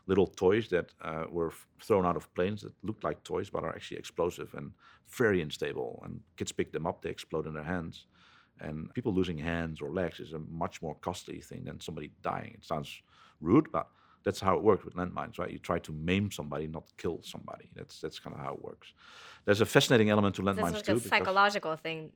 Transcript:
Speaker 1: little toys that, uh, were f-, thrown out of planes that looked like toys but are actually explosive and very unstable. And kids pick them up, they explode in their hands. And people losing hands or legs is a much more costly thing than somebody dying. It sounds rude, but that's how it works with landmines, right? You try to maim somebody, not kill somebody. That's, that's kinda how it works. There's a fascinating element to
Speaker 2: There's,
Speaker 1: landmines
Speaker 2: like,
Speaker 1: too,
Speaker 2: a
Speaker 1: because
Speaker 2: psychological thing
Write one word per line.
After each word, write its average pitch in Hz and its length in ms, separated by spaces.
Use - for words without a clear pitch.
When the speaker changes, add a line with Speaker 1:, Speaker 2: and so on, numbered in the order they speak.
Speaker 1:
little 92 200
toys 104 420
that, 85 320
uh, 80 300
were 82 180
f-, - 180
thrown 98 240
out 87 120
of - 180
planes 104 260
that 104 220
looked 98 200
like 78 200
toys 90 260
but 82 160
are 80 100
actually - 220
explosive - 560
and 71 200
very 104 320
unstable. - 640
And 50 160
kids 95 160
pick - 180
them 78 160
up, 95 140
they 85 80
explode 80 380
in 78 80
their 76 100
hands. 87 420
And 80 340
people 120 220
losing 90 240
hands 82 420
or 73 100
legs 87 300
is 78 140
a 78 60
much 82 420
more 78 140
costly 78 440
thing 85 240
than 80 160
somebody 76 300
dying. - 380
It - 60
sounds - 380
rude, 120 300
but - 160
that's - 160
how 95 160
it 80 80
works 104 220
with 87 120
landmines, 85 420
right? 90 120
You 82 80
try 87 200
to 80 140
maim 90 380
somebody, 73 360
not 78 320
kill 87 240
somebody. - 520
That's, - 280
that's 78 160
kinda - 180
how 69 160
it - 100
works. - 300
There's 104 160
a - 20
fascinating 110 460
element 104 240
to - 80
Speaker 2:
There's, 98 160
Speaker 1:
landmines 85 160
Speaker 2:
like, - 100
Speaker 1:
too, - 80
Speaker 2:
a - 40
Speaker 1:
because 120 120
Speaker 2:
psychological 196 680
thing 160 400